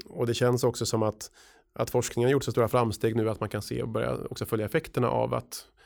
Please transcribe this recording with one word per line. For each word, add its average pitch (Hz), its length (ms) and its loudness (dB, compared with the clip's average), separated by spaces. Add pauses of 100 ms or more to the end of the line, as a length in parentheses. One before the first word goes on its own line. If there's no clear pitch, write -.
och - 220 -4
det 117 60 2
känns 123 300 2
också 117 220 2
som 110 180 0
att, - 280 -4 (420)
att - 160 -2
forskningen 120 380 0
har 131 40 6
gjort 139 120 4
så - 80 -4
stora 113 160 4
framsteg 113 480 2
nu 110 140 2
att 107 100 -4
man 107 100 -2
kan 107 120 -4
se 120 200 -6
och 123 80 -4
börja 120 260 -2 (140)
också - 160 -6
följa 107 200 -2
effekterna 123 440 0
av 120 240 0
att, - 320 -6 (200)